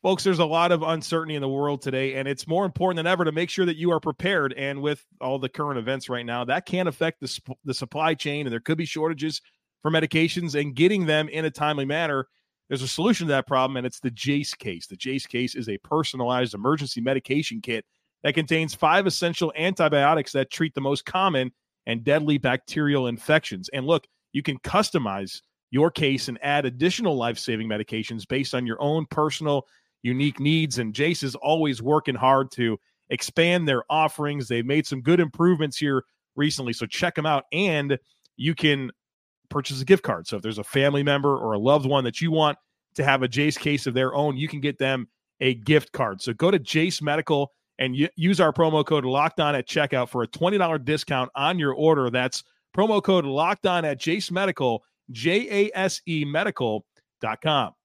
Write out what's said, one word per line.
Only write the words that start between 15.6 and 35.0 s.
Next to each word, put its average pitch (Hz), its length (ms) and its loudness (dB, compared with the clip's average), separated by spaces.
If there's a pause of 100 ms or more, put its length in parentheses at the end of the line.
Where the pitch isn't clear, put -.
a 98 80 -4
personalized 127 760 -2
emergency 131 460 -2
medication 131 600 -2
kit 113 240 -6 (380)
that 147 100 0
contains 160 400 0
five 175 320 4
essential 170 500 -2
antibiotics 156 760 2
that 135 180 0
treat 160 240 -2
the 135 80 -4
most 135 240 -2
common 160 460 0 (360)
and 117 160 -4
deadly 147 360 2
bacterial 135 680 0
infections. 117 640 -2
And 131 160 -6
look, 160 220 2 (260)
you 143 80 -2
can 139 180 -4
customize 107 840 -2 (280)
your 151 220 4
case 135 360 0
and 120 140 -10
add 143 240 0
additional 160 500 0
life-saving 113 540 -2
medications 110 580 -6
based 131 280 -4
on 123 100 -2
your 113 160 -4
own 151 240 0
personal, 151 640 -2 (340)
unique 131 380 -2
needs. 147 400 2
And 110 160 -4
Jase 151 260 0
is 135 140 -6
always 143 480 0
working 143 320 2
hard 135 380 4
to 113 260 0 (320)
expand 170 560 2
their 127 200 2
offerings. 147 600 0
They've 117 180 -2
made 147 220 0
some 135 140 -6